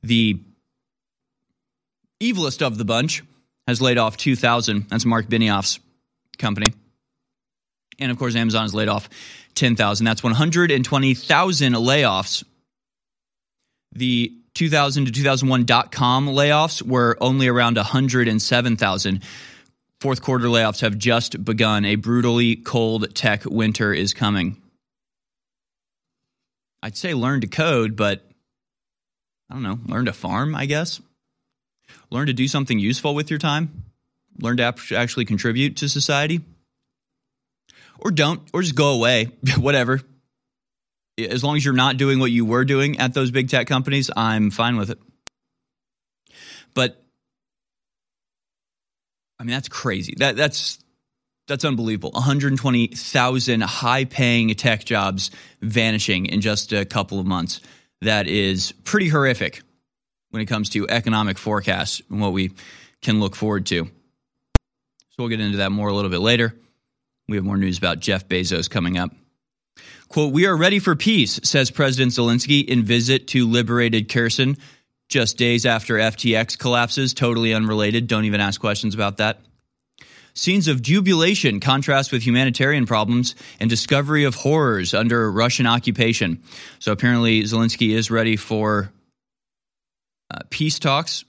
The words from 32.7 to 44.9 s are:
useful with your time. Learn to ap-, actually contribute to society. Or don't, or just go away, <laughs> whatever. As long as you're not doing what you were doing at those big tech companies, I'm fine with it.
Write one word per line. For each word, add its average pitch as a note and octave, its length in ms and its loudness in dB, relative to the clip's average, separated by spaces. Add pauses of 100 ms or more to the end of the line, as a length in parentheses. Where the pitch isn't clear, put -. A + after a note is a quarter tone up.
useful C3+ 360 -2
with D3 140 -4
your D3+ 100 -4
time. D3+ 440 -4 (560)
Learn A#2+ 180 -2
to B2 60 2
ap-, - 280 -4
actually A#2 340 -2
contribute A#2+ 520 -2
to C#3+ 100 -6
society. D3 540 -2 (1600)
Or G#3+ 120 -2
don't, D3+ 300 2 (120)
or F3+ 80 -2
just D#3+ 140 -4
go C#3+ 200 4
away, A#2 340 2 (140)
<laughs> C3 140 2
whatever. C3 440 2 (1160)
As A#2 260 -4
long D3 120 0
as D3 80 0
you're C3 120 2
not C3 200 4
doing C#3 240 2
what B2+ 120 2
you A#2 120 2
were A#2+ 220 0
doing C#3 320 0
at B2+ 160 -2
those C3 180 -2
big C3 160 -2
tech B2 200 0
companies, C3+ 500 -2
I'm A2 320 2
fine A#2 280 -2
with G#2 120 -4
it. - 100 -10 (1700)